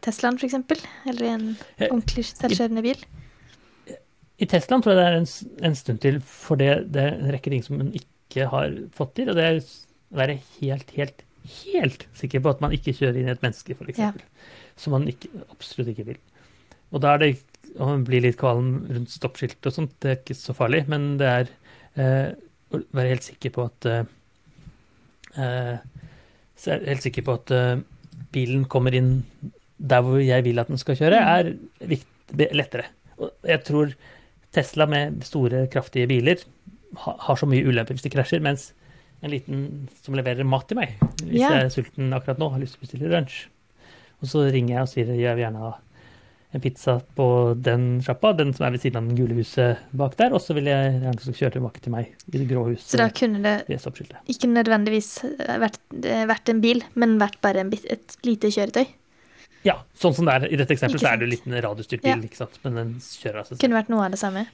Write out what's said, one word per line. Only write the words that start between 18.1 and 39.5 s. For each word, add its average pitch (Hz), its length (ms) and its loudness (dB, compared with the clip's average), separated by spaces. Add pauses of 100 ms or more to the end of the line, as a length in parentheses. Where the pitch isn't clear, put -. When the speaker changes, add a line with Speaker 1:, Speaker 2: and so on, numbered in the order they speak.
Speaker 2:
litt 120 160 4
kvalm 127 320 2 (180)
rundt 120 240 -6
stoppskilt - 560 -8
og 131 60 -8
sånt, 156 240 -4
det 139 100 -2
er 131 80 -2
ikke - 160 -12
så - 240 -10
farlig, 139 300 2
men 143 300 -2
det 139 100 4
er, 123 180 2 (560)
eh, 131 300 2 (400)
å 156 180 -4
være 127 240 0
helt 123 140 -6
sikker - 240 -10
på 123 160 -4
at, - 180 -8
eh, 117 180 0 (1300)
eh, 123 420 -4 (800)
så - 160 -4
er - 60 -4
jeg 139 120 -6
helt 135 140 -4
sikker 123 200 -4
på 131 120 0
at, - 120 -8
eh, 123 320 2 (500)
bilen 131 320 0
kommer 127 320 2
inn 127 280 4 (580)
der 127 200 4
hvor 127 220 4
jeg 127 200 4
vil 120 180 2
at - 60 -4
den 139 100 -4
skal 135 180 -2
kjøre, 165 240 6
Speaker 1:
Mm. 170 80 4
Speaker 2:
er - 580 0
vikt-, - 500 -6
be-, 151 180 2
lettere. 135 320 -4 (320)
Og - 140 -8 (120)
jeg 160 200 0
tror 147 300 2 (580)
Tesla 151 340 2
med 147 380 -2
store, 131 440 0
kraftige 127 380 -2
biler 131 360 2 (560)
ha-, - 200 -8
har - 180 0
så 151 120 0
mye 135 160 4
ulemper 123 300 0
hvis 131 80 -10
de 139 80 -6
krasjer, 139 320 0
mens 143 300 -2 (500)
en 147 80 -6
liten 139 580 -6 (140)